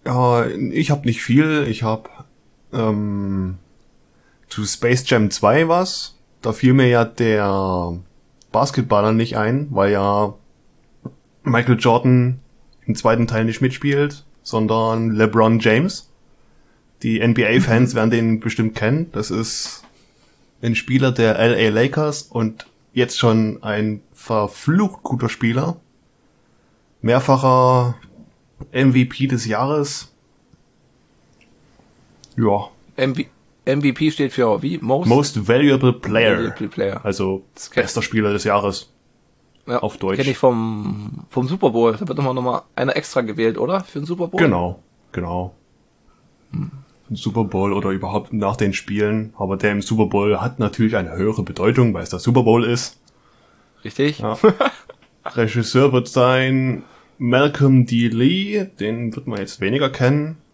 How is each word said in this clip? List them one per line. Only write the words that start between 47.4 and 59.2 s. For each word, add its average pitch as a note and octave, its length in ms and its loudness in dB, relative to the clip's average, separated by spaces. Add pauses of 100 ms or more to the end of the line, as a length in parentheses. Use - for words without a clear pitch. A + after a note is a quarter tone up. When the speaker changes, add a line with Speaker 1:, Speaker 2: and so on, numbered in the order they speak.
Speaker 1:
Bowl G2 280 -2
oder G2 180 -2
überhaupt G2 420 -6
nach G#2 240 -4
den G2 160 0
Spielen. G#2+ 640 -4
Aber G2 200 -4
der G#2 160 0
im G2+ 100 -2
Super A2 240 0
Bowl G2+ 340 0
hat B2 180 -6
natürlich A2 380 0
eine F2+ 160 -4
höhere G2+ 300 -2
Bedeutung, G#2 520 2
weil F2 80 -6
es - 80 -10
der F2+ 80 -8
Super B2 240 2
Bowl A2+ 220 4
ist. A#2+ 340 -4 (880)
Speaker 2:
Richtig. C#3+ 360 -2
Speaker 1:
Ja. A2 160 -4 (460)
<laughs> - 440 -20
Regisseur A#2 680 2
wird B2 160 0
sein C3 760 0 (360)
Malcolm C3 680 4
D. A#2 220 0
Lee. F#3 560 0 (160)
Den A2+ 340 -6
wird - 120 -12